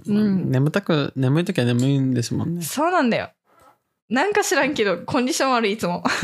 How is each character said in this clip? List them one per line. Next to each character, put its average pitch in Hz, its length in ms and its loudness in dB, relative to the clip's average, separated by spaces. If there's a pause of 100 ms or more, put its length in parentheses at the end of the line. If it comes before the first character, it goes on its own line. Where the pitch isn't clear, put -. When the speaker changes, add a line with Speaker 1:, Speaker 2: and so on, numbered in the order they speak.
Speaker 1:
う 208 80 -2
ん。 196 380 2
Speaker 2:
眠 135 180 4
た 202 120 0
く、 151 340 0
眠 135 260 2
い 180 40 -2
時 190 140 -2
は 123 60 2
眠 120 220 2
い 139 100 2
ん 131 160 0
で 123 80 0
す - 140 -4
も - 100 -2
ん 170 100 -4
ね。 175 60 -6
Speaker 1:
そ 285 260 -2
う 359 40 0
な 359 100 2
ん 247 80 2
だ 190 80 0
よ。 101 140 -6 (800)
な 269 180 0
ん 415 60 -2
か 415 100 2
知 - 120 0
ら 277 80 2
ん 285 120 -2
け 233 80 0
ど、 190 160 0
コ - 200 -2
ン 247 60 0
デ 254 60 -2
ィ - 20 -2
シ 320 100 0
ョ 269 40 2
ン 262 60 0
悪 226 140 0
い、 196 40 0
い 226 60 -4
つ 196 100 -4
も。 175 160 -4 (200)